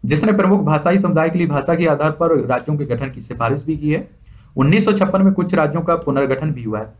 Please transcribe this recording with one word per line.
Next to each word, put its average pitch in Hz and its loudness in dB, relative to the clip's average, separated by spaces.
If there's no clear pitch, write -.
जिसने 151 2
प्रमुख 196 2
भाषाई 151 2
समुदाय 165 2
के 170 -4
लिए 170 0
भाषा 147 0
के 170 0
आधार 151 0
पर 160 0
राज्यों 127 -2
के 143 -4
गठन 120 -4
की 120 -14
सिफारिश 117 -4
भी 156 -4
की 151 -2
है। - -4
उन्नीस 165 4
सौ 220 2
छप्पन 190 2
में 190 6
कुछ 175 -2
राज्यों 160 0
का 170 0
पुनर्गठन 139 -2
भी 123 -8
हुआ 107 -4
है। 110 -12